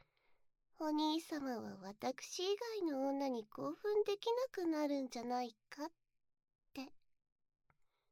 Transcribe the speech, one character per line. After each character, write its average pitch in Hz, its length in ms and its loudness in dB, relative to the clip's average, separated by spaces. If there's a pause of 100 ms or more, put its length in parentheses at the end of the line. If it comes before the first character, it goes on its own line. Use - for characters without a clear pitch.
(840)
お 302 100 2
兄 311 280 4
様 269 400 -4
は 208 220 -8
私 240 600 -4
以 403 140 2 (260)
外 320 80 2
の 269 160 2
女 277 220 2
に 233 160 0
興 277 280 -4
奮 415 320 2
で 403 120 2
き - 160 -8
な 480 320 -2
く - 20 2
な 302 200 4
る 277 160 2
ん 254 80 -4
じ - 80 -8
ゃ 233 60 -6
な 247 180 0
い 240 120 -4 (140)
か 294 160 -8
っ 339 40 -6 (840)
て。 269 180 -8 (1200)